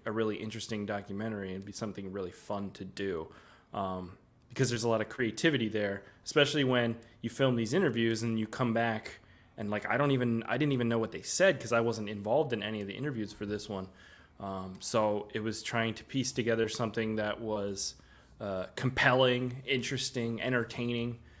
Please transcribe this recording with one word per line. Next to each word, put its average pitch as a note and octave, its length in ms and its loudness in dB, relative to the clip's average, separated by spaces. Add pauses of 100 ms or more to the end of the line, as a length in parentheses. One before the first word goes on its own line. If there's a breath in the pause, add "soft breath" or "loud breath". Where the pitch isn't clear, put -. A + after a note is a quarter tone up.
a A2 80 -2
really G#2+ 240 0
interesting G#2+ 500 -6
documentary G2+ 680 -4
and G2 100 -8
be G#2 80 -12
something G2 400 -8
really F#2 180 -6
fun G2+ 420 -6
to G2 120 -10
do. F#2 440 -4 (460 loud breath)
Um, F#2 380 -4 (360)
because C3 220 0
there's A#2 140 -2
a A#2+ 40 2
lot A2 140 4
of G#2+ 80 -4
creativity A#2 580 2
there, G2+ 340 -2 (220 loud breath)
especially D3 400 4
when A#2+ 320 4 (240 loud breath)
you A#2+ 80 -4
film B2+ 280 4
these A2+ 180 0
interviews A2+ 480 2
and A2+ 160 0
you A2 80 0
come A#2+ 260 0
back A2+ 460 0 (400 soft breath)
and, G#2 120 -4
like, G#2 160 -2
I G#2+ 120 2
don't C#3+ 140 4
even, A#2+ 320 2
I A#2+ 120 0
didn't C#3+ 160 2
even B2 160 2
know A#2 100 2
what A2+ 140 -2
they E2 100 -8
said F3+ 380 4
'cause A2+ 120 -4
I A#2 80 6
wasn't A2 280 0
involved A2 440 2
in G#2 100 -2
any G#2+ 180 -4
of G2+ 60 -4
the G2 80 -6
interviews A2+ 400 -4
for G#2+ 120 -6
this G#2 220 -4
one. F#2+ 200 -6 (520 loud breath)
Um, F#2+ 400 -6
so G#2+ 540 2
it A2 60 -2
was G#2+ 220 -4
trying A2+ 320 0
to - 100 -12
piece C3 280 -2
together A2+ 360 2
something A2 480 -2
that G#2+ 240 -2
was, G2+ 540 -4 (460 loud breath)
uh, F#2+ 260 -4 (100)
compelling, B2+ 920 4
interesting, A#2+ 760 -2
entertaining. A#2+ 760 -2 (220 loud breath)